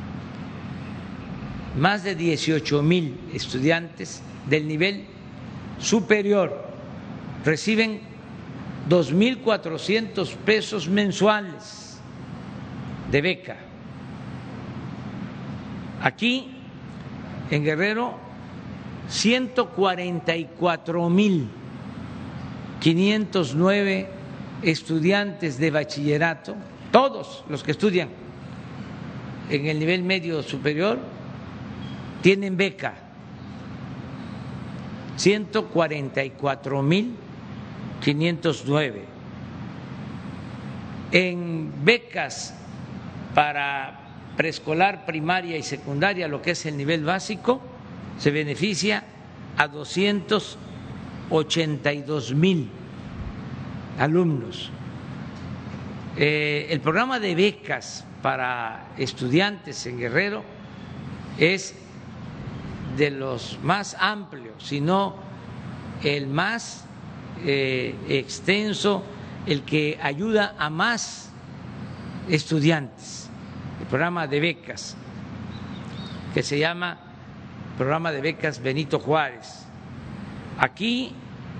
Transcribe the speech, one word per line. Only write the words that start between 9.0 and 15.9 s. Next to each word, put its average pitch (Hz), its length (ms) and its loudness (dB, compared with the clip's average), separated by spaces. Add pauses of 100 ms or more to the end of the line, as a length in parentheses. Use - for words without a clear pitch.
mil 220 280 6
cuatrocientos 196 960 0 (100)
pesos 202 420 4
mensuales 196 1120 2 (1120)
de 143 100 6
beca. 156 360 0 (2500)